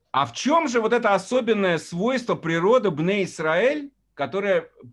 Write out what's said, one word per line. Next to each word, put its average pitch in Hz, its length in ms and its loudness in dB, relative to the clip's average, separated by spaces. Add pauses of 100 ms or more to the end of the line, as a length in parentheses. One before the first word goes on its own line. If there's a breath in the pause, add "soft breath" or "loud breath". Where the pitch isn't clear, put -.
(100)
"А 135 140 2
в 113 80 -4
чем 311 360 0
же 233 120 0
вот 220 140 0
это 226 200 2
особенное 202 640 0
свойство 202 580 -2
природы 180 560 2
Бней 180 360 0
Исраэль, 208 640 -2 (220)
которое 175 560 -2 (220)